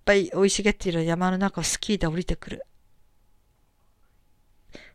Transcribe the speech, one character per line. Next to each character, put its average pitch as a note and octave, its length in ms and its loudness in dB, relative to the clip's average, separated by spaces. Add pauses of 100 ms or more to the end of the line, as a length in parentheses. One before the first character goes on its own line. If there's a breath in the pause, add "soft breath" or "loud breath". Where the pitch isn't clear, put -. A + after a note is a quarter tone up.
ぱ G3+ 80 6
い F#3+ 160 2
生 F#3+ 160 2
い G3 40 4
茂 G3+ 200 0
っ - 40 4
て - 160 -6
い - 20 0
る E3 140 -2
山 F3 260 0
の F#3 60 0
中 F#3+ 240 -2
を - 20 -2
ス - 160 -2
キ G#3+ 160 -2
ー - 20 2
で E3+ 100 0
降 D#3+ 100 -2
り F3+ 80 -4
て E3 100 0
く - 160 -12
る。 - 140 -14 (2250 loud breath)